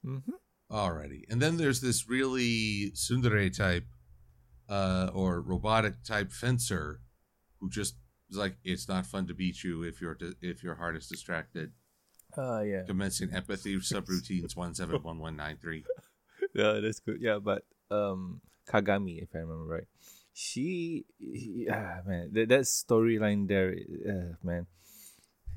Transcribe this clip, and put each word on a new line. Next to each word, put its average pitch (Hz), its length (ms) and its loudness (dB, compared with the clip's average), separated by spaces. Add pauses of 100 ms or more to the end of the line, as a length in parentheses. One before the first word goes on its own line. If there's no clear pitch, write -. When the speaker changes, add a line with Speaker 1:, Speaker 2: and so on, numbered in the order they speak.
Speaker 1:
Mm-hmm. 135 260 -6 (400)
Speaker 2:
Alrighty. 82 600 -2
And 117 100 2
then 160 160 4
there's 139 240 4
this 123 280 2
really 117 880 2
tsundere 107 600 4
type, 90 320 2 (800)
uh, 92 440 2
or 92 300 2
robotic 107 600 2
type 104 300 -2
fencer 104 680 0 (600)
who 95 80 -4
just 98 280 -4 (340)
is 98 80 -6
like, 95 260 0
"It's 92 240 -4
not 92 180 0
fun 95 200 -4
to 87 80 -6
beat 90 280 -2
you 85 200 -4
if 85 180 -8
you're 82 140 -6
di-, 85 260 -10
if 87 220 -8
your 85 140 -6
heart 85 200 -4
is 78 100 -10
distracted." 80 640 -8 (640)
Speaker 1:
Uh, 123 260 -2
yeah. 101 220 -2
Speaker 2:
Commencing 95 480 -2
empathy 95 440 -2
subroutines 92 800 -2
one 87 180 -4
seven 85 280 -2
one 82 160 -8
one 80 180 -8
nine 76 240 -6
three. 80 280 -8
Speaker 1:
<laughs> 523 60 0 (600)
Yeah, 107 260 6
that's 107 200 -2
good. - 200 -4
Yeah, 110 200 2
but, 101 240 0 (260)
um, 95 500 0 (280)
Kagami, 98 520 2
if 85 140 -12
I 82 40 -4
remember 80 260 -6
right, 80 240 -6 (440)
she, 165 720 -4 (140)
he, 113 500 -6
ah, 98 380 -2
man, 87 260 -4
that, 110 160 4
that 131 120 10
storyline 107 880 4
there, 95 260 4 (340)
uh, 87 320 -2
man, 87 280 -4 (880)